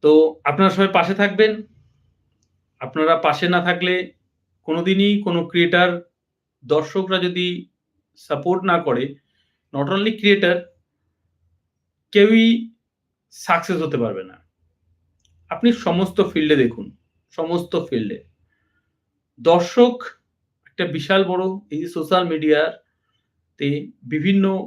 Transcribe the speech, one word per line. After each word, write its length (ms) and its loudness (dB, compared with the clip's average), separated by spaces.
তো 80 4
আপনারা 260 2
সবাই 220 0
পাশে 240 0
থাকবেন। 300 2
আপনারা 280 2
পাশে 200 0
না 120 4
থাকলে 260 -2
কোনোদিনই 440 0
কোনো 140 -2
ক্রিয়েটার, 420 2
দর্শকরা 440 -2
যদি 200 -4
সাপোর্ট 360 -2
না 60 2
করে, 160 0
not 200 -2
only 240 -2
ক্রিয়েটার, 380 2
কেউই 320 6
সাকসেস 400 0
হতে 200 -6
পারবে 260 -6
না। 80 -20
আপনি 160 0
সমস্ত 320 0
ফিল্ডে 320 2
দেখুন, 220 -4
সমস্ত 360 -4
ফিল্ডে 300 -6
দর্শক 440 4
একটা 160 -6
বিশাল 260 0
বড়, 120 -2
এই 100 -6
যে 60 -10
সোশ্যাল 440 -2
মিডিয়াতে 1400 -4
বিভিন্ন 340 2